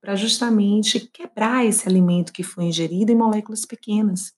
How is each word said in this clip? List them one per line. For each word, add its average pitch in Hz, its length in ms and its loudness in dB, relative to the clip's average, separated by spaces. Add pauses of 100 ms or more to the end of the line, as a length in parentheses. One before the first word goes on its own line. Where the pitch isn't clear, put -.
pra 202 140 -6
justamente 214 960 0
quebrar 240 540 -2
esse - 220 0
alimento 175 440 2
que 180 120 -10
foi 175 220 -6
ingerido 170 440 -2
em 233 60 4
moléculas 214 500 0
pequenas 208 720 -2